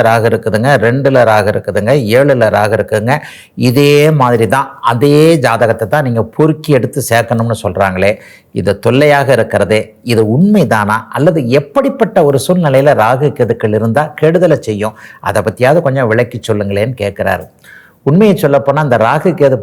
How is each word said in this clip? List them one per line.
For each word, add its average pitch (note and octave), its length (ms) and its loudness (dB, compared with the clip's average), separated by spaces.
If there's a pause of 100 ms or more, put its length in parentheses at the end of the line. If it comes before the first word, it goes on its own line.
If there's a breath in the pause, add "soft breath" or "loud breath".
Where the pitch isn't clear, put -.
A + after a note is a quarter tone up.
ராகு A#2 220 2
இருக்குதுங்க, A2 400 -2 (160)
ரெண்டுல C3 460 2
ராகு G#2+ 220 2
இருக்குதுங்க, G2+ 380 -2 (260)
ஏழுல C3 380 2
ராகு G#2 220 0
இருக்குதுங்க, G#2+ 380 -2 (540 loud breath)
இதே C#3+ 240 4 (280)
மாதிரி A#2+ 340 2
தான், C#3 140 -2 (220)
அதே C#3+ 300 2 (240)
ஜாதகத்தை A2+ 480 0
தான் D3 140 0
நீங்க A2+ 160 -2 (140)
பொறுக்கி D3+ 420 0
எடுத்து A2 220 -4 (100)
சேர்க்கணும்னு A#2 520 -2
சொல்றாங்களே, F#2+ 480 -2 (500 loud breath)
இது F#2 120 -2 (120)
தொல்லையாக C3 520 2
இருக்கிறதே, G#2+ 440 -2 (320)
இது A2+ 100 2 (140)
உண்மைதானா? A#2 600 0 (180)
அல்லது D#3+ 240 0 (200)
எப்படிப்பட்ட C4+ 680 -2
ஒரு C#3 180 0
சூழ்நிலையில D3 560 2
ராகு C3 260 0 (100)
கேதுக்கள் A2 400 -2
இருந்தா A2+ 260 -2 (160)
கெடுதலை E3 380 2 (100)
செய்யும்? G#2+ 280 -6 (320 loud breath)
அதை G#2 200 -2
பத்தியாவது C3 400 2
கொஞ்சம் C3 240 -2
விளக்கி A#2 260 -2 (100)
சொல்லுங்களேன்னு" G#2 540 -4
கேட்கிறாரு. F#2+ 420 -4 (640 loud breath)
உண்மையை F#3+ 320 4
சொல்லப்போனா, C#3+ 440 0
இந்த B2+ 180 0
ராகு D3 260 0 (100)
கேது C3+ 240 2